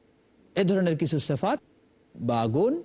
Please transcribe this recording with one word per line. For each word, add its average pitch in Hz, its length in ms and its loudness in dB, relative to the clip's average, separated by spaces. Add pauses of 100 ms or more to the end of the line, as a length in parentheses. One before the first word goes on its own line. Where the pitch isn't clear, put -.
(560)
এ 196 80 2
ধরনের 180 340 2
কিছু 151 220 -2
সিফাত 190 400 -2 (560)
বা 117 320 0
গুণ, 220 380 0